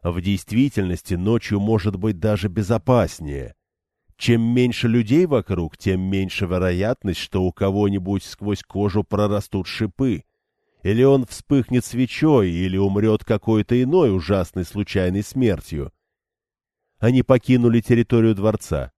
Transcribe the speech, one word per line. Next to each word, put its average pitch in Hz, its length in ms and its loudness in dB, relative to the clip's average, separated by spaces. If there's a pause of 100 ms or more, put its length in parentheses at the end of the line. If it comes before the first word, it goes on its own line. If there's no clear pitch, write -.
В 90 180 -4
действительности 98 920 -2
ночью 101 460 -2
может 107 360 0
быть 95 240 -4
даже 104 300 -2
безопаснее. 87 1040 -2 (600)
Чем 117 240 2
меньше 120 460 0
людей 120 380 2
вокруг, 98 520 -2
тем 92 240 -2
меньше 95 440 -2
вероятность, 92 760 -2
что - 240 -2
у 90 80 0
кого-нибудь 98 720 -2
сквозь - 380 -8
кожу 101 420 -2
прорастут 101 600 -4
шипы, 110 580 -4 (600)
или 110 200 2
он 135 220 4
вспыхнет 123 600 0
свечой, 123 680 2
или 92 260 -2
умрёт 104 460 2
какой-то 113 580 0
иной 135 320 2
ужасной 92 520 -2
случайной 98 580 -2
смертью. 85 680 -2 (1080)
Они 123 240 2
покинули 120 580 4
территорию 113 540 2
дворца. 98 640 -2